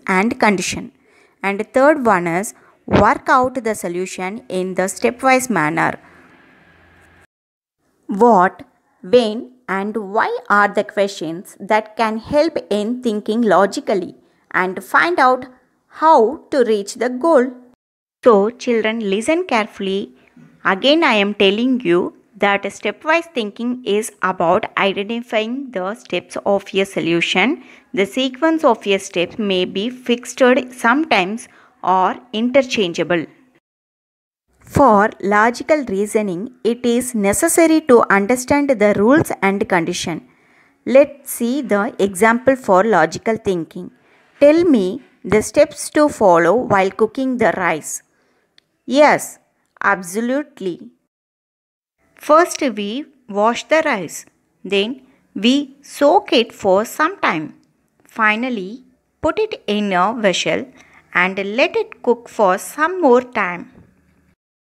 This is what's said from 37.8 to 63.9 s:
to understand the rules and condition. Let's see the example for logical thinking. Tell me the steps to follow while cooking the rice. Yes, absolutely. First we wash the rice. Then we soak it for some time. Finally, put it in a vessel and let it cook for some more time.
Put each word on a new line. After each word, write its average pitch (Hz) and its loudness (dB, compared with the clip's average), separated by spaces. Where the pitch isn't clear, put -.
to 240 6
understand 254 0
the 208 2
rules 240 2
and 196 0
condition. 170 -4
Let's 277 2
see 262 -4
the 208 -2
example 226 2
for 196 2
logical 196 0
thinking. 180 -6
Tell 311 6
me 226 0
the 208 0
steps - -2
to 302 2
follow 175 4
while 196 0
cooking 254 -4
the 202 2
rice. 170 -4
Yes, 254 2
absolutely. 202 -4
First 330 2
we 226 -6
wash 208 -2
the 311 2
rice. 202 -6
Then 202 -2
we 262 0
soak 339 0
it 247 0
for 196 0
some 330 -4
time. 156 -4
Finally, 220 -4
put 330 -2
it 427 -6
in 208 -2
a 185 2
vessel 190 -2
and 185 0
let 302 0
it - -6
cook - -2
for 196 2
some 339 -4
more 247 4
time. 180 -8